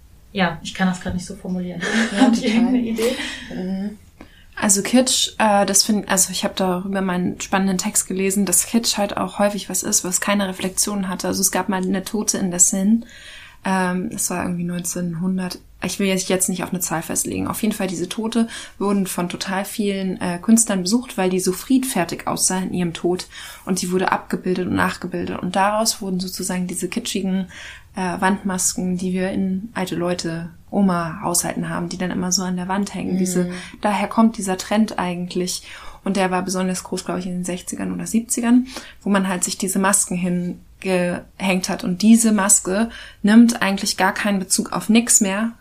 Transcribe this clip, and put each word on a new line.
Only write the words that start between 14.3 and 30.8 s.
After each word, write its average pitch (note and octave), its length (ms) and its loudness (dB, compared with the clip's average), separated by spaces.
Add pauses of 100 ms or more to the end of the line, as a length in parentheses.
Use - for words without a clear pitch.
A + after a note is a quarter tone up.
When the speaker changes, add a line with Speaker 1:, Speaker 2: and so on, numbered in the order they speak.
Speaker 3:
war F3+ 120 -4
irgendwie F3 220 -4
neunzehnhundert, F3 960 -4 (260)
ich F3+ 160 -4
will G3 80 2
jetzt, F#3 200 0
jetzt F#3 200 0
nicht F3+ 160 -2
auf - 60 -8
eine F3+ 100 -4
Zahl E3 220 -2
festlegen. - 440 -4
Auf - 160 -4
jeden G#3 120 2
Fall, F#3+ 120 -2
diese F3 220 -4
Tote A3+ 400 -2 (320)
wurden G3 260 2
von F3 220 -4
total F#3+ 360 -4
vielen, G3 560 -2
äh, F3 220 -2
Künstlern G#3+ 400 4
besucht, A3 340 -2
weil F#3 140 2
die F#3 80 2
so F3+ 140 0
friedfertig B3+ 760 0
aussah - 320 0
in F#3 160 -4
ihrem F3 200 0
Tod. F3+ 340 -2 (360)
Und F#3 160 0
die F3+ 120 -4
wurde F#3 180 0
abgebildet F3+ 560 -2
und - 80 0
nachgebildet. F3+ 640 -2
Und F3+ 160 -4
daraus G#3 480 2
wurden F#3+ 160 -2
sozusagen F3+ 480 -4
diese F3+ 220 -6
kitschigen, F#3+ 580 -2 (480)
äh, F3+ 260 -4
Wandmasken, F#3 800 0
die F#3 140 -2
wir F#3 180 0
in G3 440 -2
alte F#3 200 -4
Leute, E3+ 560 -4 (200)
Oma-Haushalten F3 1000 0